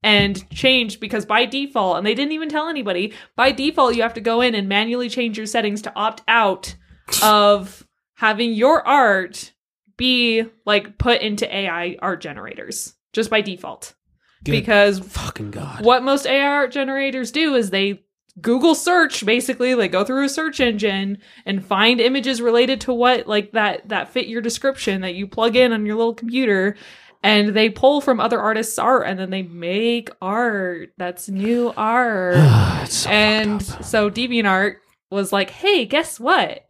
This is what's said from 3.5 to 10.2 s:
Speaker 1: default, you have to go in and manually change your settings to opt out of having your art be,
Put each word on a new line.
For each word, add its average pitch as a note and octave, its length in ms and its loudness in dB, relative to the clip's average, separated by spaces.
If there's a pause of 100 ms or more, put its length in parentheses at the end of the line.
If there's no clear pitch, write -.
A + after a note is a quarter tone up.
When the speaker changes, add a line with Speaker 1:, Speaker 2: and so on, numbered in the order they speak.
Speaker 1:
default, C4 420 0
you A#3 80 0
have A3+ 120 -2
to A#3 60 -10
go A3+ 200 0
in B3 140 0
and G3+ 140 -4
manually A3+ 400 -2
change A#3 280 -4
your A3 100 -10
settings G#3+ 360 -4
to - 120 -10
opt A3 320 -4
out A3 480 0 (480)
of G#3 640 4 (280)
having A3+ 380 0
your C4 340 4
art G#3+ 640 2 (440)
be, A#3+ 480 2 (200)